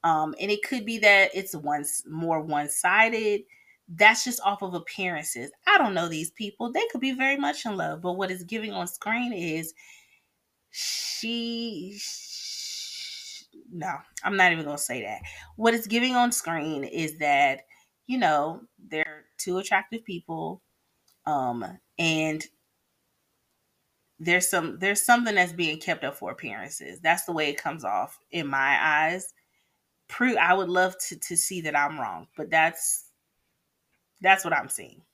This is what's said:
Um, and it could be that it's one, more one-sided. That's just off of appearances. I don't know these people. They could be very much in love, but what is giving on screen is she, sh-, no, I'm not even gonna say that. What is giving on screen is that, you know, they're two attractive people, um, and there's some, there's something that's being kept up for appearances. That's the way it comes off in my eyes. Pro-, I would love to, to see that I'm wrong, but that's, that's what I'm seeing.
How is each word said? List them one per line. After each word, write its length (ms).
Um, 360
and 120
it 100
could 240
be 120
that 360
it's 180
one, 320
more 320
one-sided. 1000
That's 340
just 200
off 200
of 120
appearances. 760
I 120
don't 160
know 140
these 220
people. 400
They 220
could 80
be 100
very 280
much 280
in 100
love, 260
but 100
what 180
is 140
giving 280
on 140
screen 460
is 420
she, 1300
sh-, 1500
no, 220
I'm 140
not 160
even 120
gonna 140
say 240
that. 200
What 180
is 140
giving 260
on 160
screen 540
is 340
that, 440
you 100
know, 440
they're 460
two 200
attractive 460
people, 580
um, 380
and 480
there's 240
some, 320
there's 220
something 340
that's 200
being 240
kept 260
up 100
for 160
appearances. 680
That's 240
the 80
way 160
it 80
comes 280
off 340
in 160
my 320
eyes. 540
Pro-, 280
I 160
would 160
love 260
to, 100
to 200
see 240
that 120
I'm 240
wrong, 280
but 140
that's, 560
that's 240
what 80
I'm 160
seeing. 320